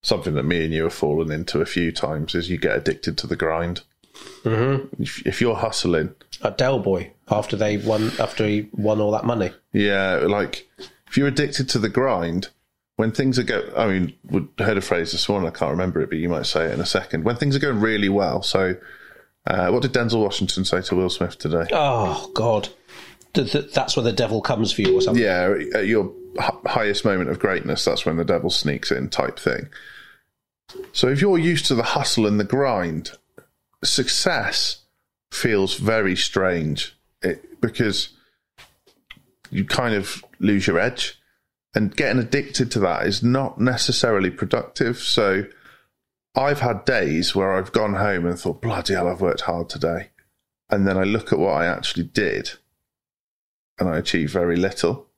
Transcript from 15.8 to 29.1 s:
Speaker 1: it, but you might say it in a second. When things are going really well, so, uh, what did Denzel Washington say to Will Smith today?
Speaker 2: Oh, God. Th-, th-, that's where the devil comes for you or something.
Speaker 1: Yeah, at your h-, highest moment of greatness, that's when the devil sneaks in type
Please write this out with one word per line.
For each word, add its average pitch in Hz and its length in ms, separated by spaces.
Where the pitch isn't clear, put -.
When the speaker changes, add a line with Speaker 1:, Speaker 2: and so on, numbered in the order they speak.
Speaker 1:
it, - 80
but 80 100
you 85 100
might 82 160
say 80 200
it 67 80
in 71 80
a 87 40
second. 82 380
When 117 140
things 139 180
are 139 40
going 135 200
really 104 300
well, 98 340
so, 92 320
uh, 90 220
what 120 120
did 131 120
Denzel 117 280
Washington 95 440
say 92 160
to 92 140
Will 92 140
Smith - 280
today? 82 340
Speaker 2:
Oh, 123 600
God. 110 360
Th-, 139 180
th-, 147 220
that's - 220
where 127 80
the 113 100
devil 107 280
comes 110 320
for - 80
you 95 160
or 92 40
something. 113 220
Speaker 1:
Yeah, 92 320
at 101 140
your 104 240
h-, - 100
highest 104 380
moment 92 240
of 87 100
greatness, - 460
that's - 200
when 82 120
the 85 80
devil 82 240
sneaks - 420
in 64 180
type - 300